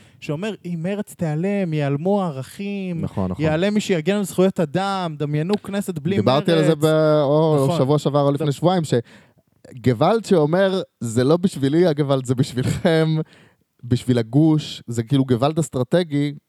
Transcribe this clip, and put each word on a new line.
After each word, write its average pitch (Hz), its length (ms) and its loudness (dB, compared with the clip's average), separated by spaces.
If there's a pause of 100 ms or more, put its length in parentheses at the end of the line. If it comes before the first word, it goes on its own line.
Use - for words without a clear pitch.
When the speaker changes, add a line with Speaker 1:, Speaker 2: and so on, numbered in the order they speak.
(200)
Speaker 1:
שאומר, 185 340 -8 (120)
"אם 175 180 -6
מרץ 202 300 -6
תיעלם, 175 600 -2
ייעלמו 151 500 0
הערכים, 185 800 -6
Speaker 2:
נכון, 95 300 -4
נכון. 139 140 -4
Speaker 1:
ייעלם 170 280 0
מי 208 80 0
שיגן 175 340 0
על 208 80 -2
זכויות 185 360 0
אדם, 180 580 -2
דמיינו 151 360 -2 (100)
כנסת 190 360 -6
בלי 170 160 -2
Speaker 2:
דיברתי 151 360 2
על 165 120 4
זה 147 120 4
Speaker 1:
מרץ." - 20 -10
Speaker 2:
ב-, 156 460 4
או 151 420 2
Speaker 1:
נכון. 165 120 0
Speaker 2:
שבוע 147 220 2
שעבר 143 220 0
או 143 100 2
לפני 147 160 -2
Speaker 1:
ד- 143 40 0
Speaker 2:
שבועיים, 175 320 0
שגוואלד - 1400 -2
שאומר, 185 560 2 (180)
"זה 117 240 0
לא 151 140 4
בשבילי, 170 500 2
הגוואלד 139 380 0
זה 123 100 0
בשבילכם, 160 800 0 (680)
בשביל 123 340 0
הגוש", 147 680 2
זה 120 160 -4
כאילו 135 220 2
גוואלד 131 340 0
אסטרטגי 143 760 -2 (160)